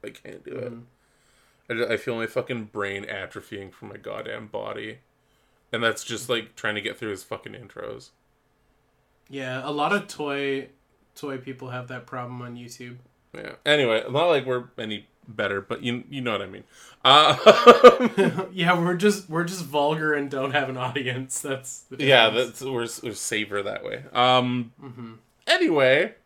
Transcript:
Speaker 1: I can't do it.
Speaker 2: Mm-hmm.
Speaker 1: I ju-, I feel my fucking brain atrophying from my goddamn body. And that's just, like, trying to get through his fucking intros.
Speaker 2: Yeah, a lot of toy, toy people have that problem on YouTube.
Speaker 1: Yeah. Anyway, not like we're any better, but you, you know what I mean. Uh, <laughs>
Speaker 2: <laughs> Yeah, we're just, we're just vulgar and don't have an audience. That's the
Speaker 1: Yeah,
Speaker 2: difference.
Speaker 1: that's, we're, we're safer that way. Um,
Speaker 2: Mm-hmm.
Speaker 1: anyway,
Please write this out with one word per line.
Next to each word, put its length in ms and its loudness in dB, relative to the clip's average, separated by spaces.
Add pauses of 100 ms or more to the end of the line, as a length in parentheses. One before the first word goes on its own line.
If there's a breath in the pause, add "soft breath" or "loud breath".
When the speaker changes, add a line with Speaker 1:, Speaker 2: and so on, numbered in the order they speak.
Speaker 1:
I 80 -14
can't 340 -20
do 60 -16
it. 200 -12
Speaker 2:
Mm-hmm. 1000 -20
Speaker 1:
I 20 -4
ju-, 180 -4
I 60 -2
feel 200 -6
my 100 -6
fucking 380 -8
brain 400 -8
atrophying 680 -14
from 160 -20
my 80 -18
goddamn 500 -12
body. 520 -12 (760)
And 100 -4
that's 200 -2
just, 260 -10
like, 260 -4
trying 200 -6
to 60 -6
get 160 -8
through 120 -8
his 140 -10
fucking 300 -14
intros. 580 -16 (1160)
Speaker 2:
Yeah, 380 -10
a 40 -8
lot 200 -2
of 160 -2
toy, 640 -6 (460)
toy 240 -10
people 320 -14
have 180 -10
that 160 -14
problem 380 -12
on 120 -14
YouTube. 420 -18 (360)
Speaker 1:
Yeah. 200 -14 (120)
Anyway, 440 2
not 180 0
like 180 2
we're 320 -4
any 300 -10 (200)
better, 320 -4
but 240 -10
you, 260 -6
you 120 -10
know 100 -4
what 100 -4
I 40 -8
mean. 180 -18 (400 loud breath)
Uh, 1400 8
<laughs> 20 -16
Speaker 2:
<laughs> 60 -16
Yeah, 260 2
we're 160 0
just, 340 0
we're 140 -2
just 220 -8
vulgar 480 0
and 180 -4
don't 200 -4
have 180 0
an 80 -8
audience. 640 -6
That's 400 -10
the 240 -20
Speaker 1:
Yeah, 240 8
Speaker 2:
difference. 300 -2
Speaker 1:
that's, 20 -12 (420)
we're, 60 -8
we're 60 -8
safer 460 -6
that 220 -8
way. 300 -10
Um, 580 0 (100)
Speaker 2:
Mm-hmm. 320 -18 (340)
Speaker 1:
anyway, 680 2 (100)